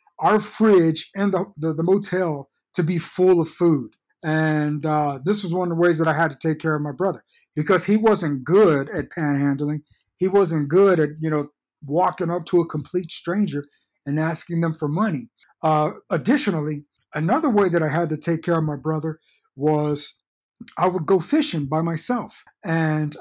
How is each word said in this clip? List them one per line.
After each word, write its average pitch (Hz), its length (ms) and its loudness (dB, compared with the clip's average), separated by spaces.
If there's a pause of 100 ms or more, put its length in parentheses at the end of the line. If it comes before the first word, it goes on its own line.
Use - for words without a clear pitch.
(200)
our 208 200 4
fridge 180 760 4
and 196 180 0
the, 196 120 0 (120)
the, 160 160 -2
the 160 100 -4
motel 180 680 0 (260)
to 175 80 0
be 170 160 -2
full 180 420 4
of 160 80 -2
food. 147 420 0 (320)
And, 156 640 0
uh, 147 380 -2
this 202 200 -2
was 170 100 -4
one 180 180 -2
of 165 60 -4
the 170 40 2
ways 175 180 4
that 160 80 2
I 156 60 2
had 160 180 0
to 135 60 -16
take 156 220 -4
care 156 160 -2
of 151 80 -4
my 147 80 -8
brother 147 320 -4 (320)
because 165 300 0
he 208 120 2
wasn't 175 460 0
good 156 480 4
at 165 180 -6
panhandling. 147 680 -2 (380)
He 185 100 0
wasn't 165 400 2
good 185 320 4
at, 147 100 2 (120)
you 156 80 -2
know, 147 180 0 (380)
walking 170 440 -2
up 170 180 -4
to 175 120 2
a 165 80 2
complete 165 420 -6
stranger 170 540 -4 (420)
and 143 140 -4
asking 165 400 -4
them 165 140 0
for 151 160 -6
money. 160 400 -2 (340)
Uh, 151 280 2 (180)
additionally, 156 720 0 (320)
another 233 340 0
way 202 200 2
that 165 120 2
I 156 60 2
had 156 220 0
to 151 80 -4
take 160 260 -4
care 170 140 0
of 160 80 0
my 147 100 -4
brother 156 440 -6 (360)
was 151 580 -2 (640)
I 180 100 2
would 175 180 -2
go 190 140 4
fishing 170 460 -2
by 151 160 -2
myself. 196 640 -4 (220)
And, 156 560 0